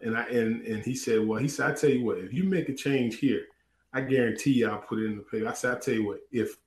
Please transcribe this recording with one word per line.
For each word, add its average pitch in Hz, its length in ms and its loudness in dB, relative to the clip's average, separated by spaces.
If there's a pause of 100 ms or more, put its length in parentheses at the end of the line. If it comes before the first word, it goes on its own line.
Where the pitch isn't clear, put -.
and 113 160 -2
I, 117 60 -2
and, 117 420 0
and 107 180 -4
he 127 120 -4
said, 110 300 2
"Well," 110 140 0
he 139 80 0
said, 143 240 -2
"I - 20 -2
tell 143 160 4
you 123 140 2
what, 104 160 0
if 95 140 -10
you 175 100 0
make 185 260 0
a 131 60 -4
change 123 420 0
here, 117 280 2 (480)
I 131 80 0
guarantee 127 500 2
you 117 160 6
I'll 104 140 -4
put 110 180 -4
it 110 60 0
in 107 120 -4
the 98 60 -12
paper." 110 240 -4
I - 60 -4
said, 123 240 -2
"I - 20 -8
tell 127 140 -2
you 110 120 2
what, 101 140 -4 (120)
if, 110 360 -2